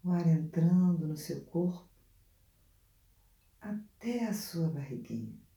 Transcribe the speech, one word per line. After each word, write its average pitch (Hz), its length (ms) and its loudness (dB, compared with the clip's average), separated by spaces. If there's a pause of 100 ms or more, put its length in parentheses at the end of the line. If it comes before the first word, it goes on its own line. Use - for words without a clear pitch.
O 180 80 -2
ar 175 160 2
entrando 165 800 4
no 156 100 -4
seu - 280 -10
corpo 180 440 -4 (1700)
até 233 680 -4
a 196 80 -2
sua 165 340 -2
barriguinha. 113 720 -8 (180)